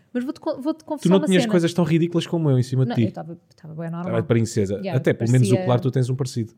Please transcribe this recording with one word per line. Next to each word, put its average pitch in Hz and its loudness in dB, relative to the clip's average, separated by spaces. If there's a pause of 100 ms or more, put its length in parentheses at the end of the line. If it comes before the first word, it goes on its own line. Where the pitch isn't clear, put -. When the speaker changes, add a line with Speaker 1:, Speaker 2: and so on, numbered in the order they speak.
(140)
Speaker 1:
Mas 247 -4
vou-te 294 -10
co-, 311 -6
vou-te 311 -4
Speaker 2:
Tu - -20
Speaker 1:
confessar - -2
Speaker 2:
não - 6
Speaker 1:
uma 302 -2
Speaker 2:
tinhas 190 4
Speaker 1:
cena. 226 -2
Speaker 2:
coisas 170 2
tão 180 2
ridículas 165 0
como 165 -2
eu 127 4
em 123 4
cima 127 0
de 117 -2
Speaker 1:
Não, 120 -4
Speaker 2:
ti. 117 4
Speaker 1:
eu 104 -2
tava, 170 -12 (160)
tava 160 -18
bué 165 -10
normal. 170 -8
Speaker 2:
Tava 117 -2
de - -6
princesa. 110 0
Speaker 1:
Yeah, 190 -4
Speaker 2:
Até, 135 2
pelo 113 -2
menos 127 6
o - 2
Speaker 1:
parecia - 2
Speaker 2:
colar 123 2
tu 131 -2
tens 127 -2
um 131 -2
parecido. 127 -6